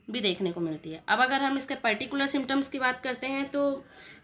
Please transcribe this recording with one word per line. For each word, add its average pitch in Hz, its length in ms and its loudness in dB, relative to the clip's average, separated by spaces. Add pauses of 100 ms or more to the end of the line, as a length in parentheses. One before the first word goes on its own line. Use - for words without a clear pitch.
भी 233 140 -6
देखने 185 300 2
को 170 100 -4
मिलती 156 300 -4
है। 160 160 -12
अब 214 140 4
अगर 269 200 4
हम 269 160 2
इसके 269 200 -2
पर्टिकुलर 269 500 0
सिम्टम्स 269 420 0
की 277 100 -4
बात 254 220 2
करते 254 260 -4
हैं 269 220 -2
तो 285 360 0 (380)